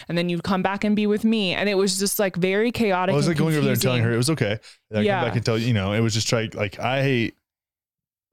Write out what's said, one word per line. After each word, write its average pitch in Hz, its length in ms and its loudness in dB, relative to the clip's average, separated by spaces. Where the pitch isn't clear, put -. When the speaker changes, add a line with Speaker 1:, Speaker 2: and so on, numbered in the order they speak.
Speaker 1:
And 170 100 -2
then 175 120 0
you'd 170 140 -4
come 190 200 0
back 196 200 -2
and 208 120 2
be 214 100 2
with 208 180 0
me. 220 300 2
And 202 160 0
it 208 60 0
was 190 240 2
just, 196 200 -2
like, 196 160 0
very 190 360 0
chaotic 185 420 0
Speaker 2:
I - 20 2
was, 147 120 2
Speaker 1:
and 170 80 0
Speaker 2:
like, 147 40 -2
going 156 180 2
over 143 80 0
there 131 80 2
and 117 80 0
telling 123 200 2
Speaker 1:
confusing. 117 80 2
Speaker 2:
her 120 40 0
it 117 40 0
was 127 140 0
okay. 110 280 -2
And 107 100 -2
I - 20 2
Speaker 1:
Yeah. 190 180 2
Speaker 2:
come 165 100 0
back - 60 -4
and 113 100 0
tell 113 120 2
you, 117 100 0
you 127 60 2
know, 101 200 0
it 110 60 2
was 113 160 0
just, 107 160 -2
like, 110 240 -2
like, 104 240 -6
I, 127 520 0